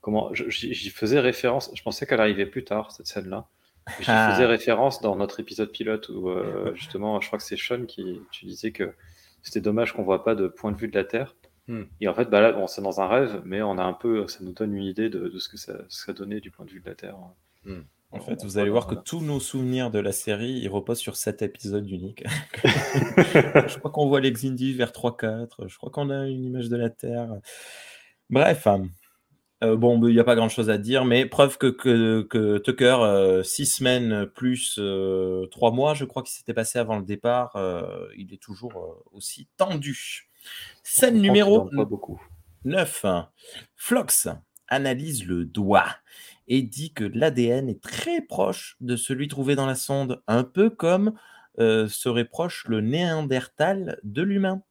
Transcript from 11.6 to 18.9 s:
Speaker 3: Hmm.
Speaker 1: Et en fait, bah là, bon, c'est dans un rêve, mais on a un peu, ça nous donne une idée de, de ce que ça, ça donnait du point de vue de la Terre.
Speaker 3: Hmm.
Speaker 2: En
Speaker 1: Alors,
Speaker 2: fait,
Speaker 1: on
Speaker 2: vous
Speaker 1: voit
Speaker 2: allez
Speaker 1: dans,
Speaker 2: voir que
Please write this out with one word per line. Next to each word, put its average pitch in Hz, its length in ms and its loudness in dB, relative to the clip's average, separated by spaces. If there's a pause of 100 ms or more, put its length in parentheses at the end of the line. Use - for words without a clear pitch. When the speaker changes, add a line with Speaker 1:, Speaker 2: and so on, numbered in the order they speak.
Speaker 3:
Hmm. 113 180 -10 (160)
Speaker 1:
Et 107 60 -2
en 90 80 0
fait, 120 140 0
bah 104 120 4
là, 113 120 8
bon, 95 140 -2
c'est - 160 -8
dans 98 180 -2
un 95 80 2
rêve, 113 360 0
mais 95 180 -4
on 101 160 -2
a 92 40 -2
un 92 120 -2
peu, 110 340 -2
ça - 140 -14
nous 90 100 -12
donne 104 220 -4
une 98 100 -6
idée 104 240 -4
de, 92 200 -6
de 92 100 -12
ce - 100 -12
que - 80 -20
ça, - 160 -16 (160)
ça - 240 -12
donnait 101 280 -10
du 98 100 -18
point - 160 -20
de 95 40 -20
vue 95 100 -20
de 90 80 -20
la 98 60 -14
Terre. 98 220 -18 (480)
Speaker 3:
Hmm. 95 160 -14 (320)
Speaker 2:
En - 40 -14
Speaker 1:
Alors, - 100 -14
Speaker 2:
fait, - 60 -6 (100)
Speaker 1:
on - 40 -14
Speaker 2:
vous 98 60 -10
Speaker 1:
voit 104 80 -2
Speaker 2:
allez 101 80 0
Speaker 1:
dans, 101 60 0
Speaker 2:
voir 117 120 2
que - 80 -8